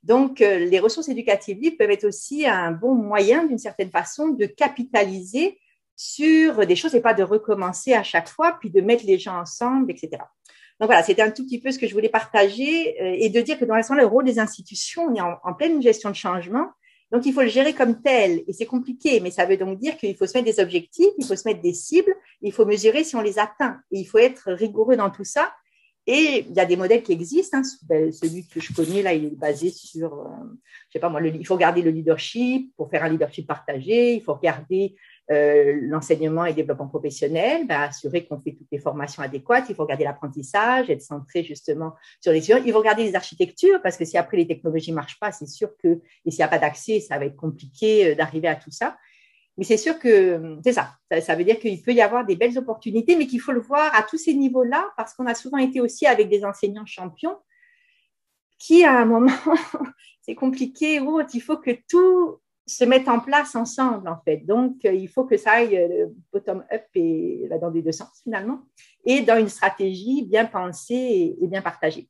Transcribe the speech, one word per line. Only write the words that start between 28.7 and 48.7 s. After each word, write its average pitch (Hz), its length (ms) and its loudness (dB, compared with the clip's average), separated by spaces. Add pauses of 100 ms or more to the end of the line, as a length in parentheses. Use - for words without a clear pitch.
connais, 175 300 -2
là, 185 100 0
il 156 120 -2
est 147 100 -8
basé 147 340 -2
sur, 160 440 -10
euh, - 160 -16 (580)
je - 60 -20
sais - 60 -6
pas 170 100 -2
moi, 151 100 -4
le, 160 100 0
il 160 160 -8
faut 190 120 -2
garder 175 260 2
le 165 80 2
leadership 233 880 -2
pour 143 120 -8
faire 156 140 -2
un 165 60 -2
leadership 156 360 -4
partagé, 180 680 0
il 214 80 -8
faut 151 100 -4
regarder, 180 640 -2 (360)
euh, 147 520 4
l'enseignement 156 640 -2
et 170 40 -2
le 160 60 -4
développement 151 320 -4
professionnel, 160 800 -2
ben, 147 140 -2
assurer 147 440 -6
qu'on 143 160 -12
fait 143 120 -10
toutes - 180 -20
les 143 80 -8
formations 143 420 -8
adéquates, 143 480 -2
il 196 60 -8
faut - 80 -6
regarder 147 220 -4
l'apprentissage, 202 840 -2
être 160 140 -4
centré 147 400 -10
justement 160 500 -8 (260)
sur 170 120 0
les 160 80 4
étudiants, 220 260 4
il 240 60 0
faut 214 80 4
regarder 214 240 2
les 202 100 -2
architectures, 190 680 2
parce 180 120 -2
que 170 100 -4
si 170 120 -4
après 175 200 -2
les 170 100 2
technologies 160 460 -6
marchent 151 260 -10
pas, 208 120 -6
c'est - 140 -16
sûr 208 320 -8
que, 170 220 0 (260)
et 165 60 -4
s'il - 80 -14
n'y 160 60 4
a - 20 -2
pas - 100 0
d'accès, 185 440 -2
ça 143 180 -8
va 139 60 -6
être 143 100 -8
compliqué, 196 720 0
euh, 147 80 2
d'arriver 160 320 -2
à 160 80 -2
tout - 160 -20